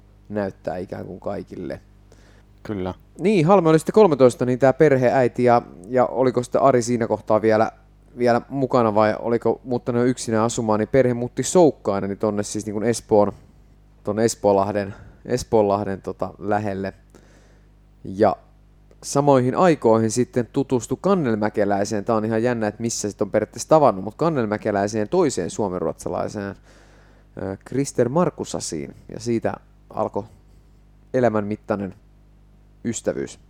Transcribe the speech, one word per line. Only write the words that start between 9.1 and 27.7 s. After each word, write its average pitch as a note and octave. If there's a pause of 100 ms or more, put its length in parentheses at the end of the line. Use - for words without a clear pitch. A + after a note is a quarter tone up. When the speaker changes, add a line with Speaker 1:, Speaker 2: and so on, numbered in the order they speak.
Speaker 1:
oliko A#2
muuttanut B2
jo B2
yksinään A2+
asumaan, A2
niin G#2+
perhe B2
muutti A#2+
Soukkaan, A#2+
eli G2
tonne G#2
siis G#2
niin G#2
kuin G#2
Espoon, G#2+ (720)
tonne G#2+
Espoonlahden, G2+ (300)
Espoonlahden, G2+
tota, F#2+
lähelle. G2 (1080)
Ja G2 (640)
samoihin C#3
aikoihin A2+
sitten A#2+
tutustui C3
kannelmäkeläiseen. G#2+
Tää A#2
on G#2+
ihan A2+
jännä, A#2
että G#2
missä A2+
sit G2
on G2
periaatteessa -
tavannut, B2
mut G#2
kannelmäkeläiseen G#2+
toiseen D3
suomenruotsalaiseen, G2 (880)
ö, F#2+
Krister B2